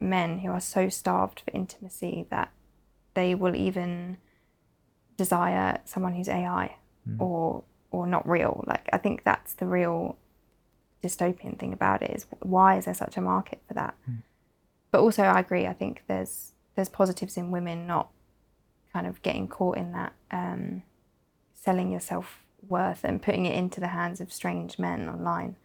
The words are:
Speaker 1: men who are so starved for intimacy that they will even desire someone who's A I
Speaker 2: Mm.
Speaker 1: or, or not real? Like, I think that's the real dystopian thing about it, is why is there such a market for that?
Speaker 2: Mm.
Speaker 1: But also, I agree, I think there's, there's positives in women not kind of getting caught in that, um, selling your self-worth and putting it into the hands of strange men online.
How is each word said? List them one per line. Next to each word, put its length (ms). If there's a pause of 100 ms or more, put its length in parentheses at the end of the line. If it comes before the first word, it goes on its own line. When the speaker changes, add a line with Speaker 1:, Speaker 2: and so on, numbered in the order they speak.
Speaker 1:
men 400
who 100
are 100
so 280
starved 520
for 120
intimacy 800
that 200 (640)
they 200
will 200
even 600 (1000)
desire 680
someone 300
who's 140
A 180
I 300 (320)
Speaker 2:
Mm. 120
Speaker 1:
or, 440 (260)
or 160
not 220
real? 380
Like, 260
I 60
think 260
that's 300
the 120
real 500 (840)
dystopian 560
thing 140
about 300
it, 80
is 160 (140)
why 360
is 80
there 100
such 220
a 40
market 460
for 80
that? 200 (140)
Speaker 2:
Mm. 140 (680)
Speaker 1:
But 100
also, 220
I 180
agree, 260
I 60
think 360
there's, 440 (220)
there's 140
positives 480
in 140
women 360
not 240 (840)
kind 140
of 160
getting 260
caught 280
in 160
that, 200 (180)
um, 520 (720)
selling 360
your 100
self-worth 1040
and 180
putting 240
it 80
into 260
the 80
hands 320
of 120
strange 460
men 300
online. 560